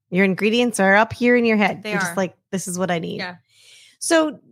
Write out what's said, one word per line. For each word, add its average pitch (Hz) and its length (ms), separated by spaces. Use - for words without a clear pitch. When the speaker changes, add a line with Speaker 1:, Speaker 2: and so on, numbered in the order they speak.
Speaker 1:
Your 180 120
ingredients 220 560
are 196 160
up 220 160
here 247 240
in 240 80
your 220 140
head. 190 260
Speaker 2:
They 214 80
Speaker 1:
You're 202 80
Speaker 2:
are. - 40
Speaker 1:
just 170 140
like, 185 200
"This 190 180
is 175 100
what 185 100
I 175 100
need." 190 180
Speaker 2:
Yeah. 180 180
Speaker 1:
So 311 400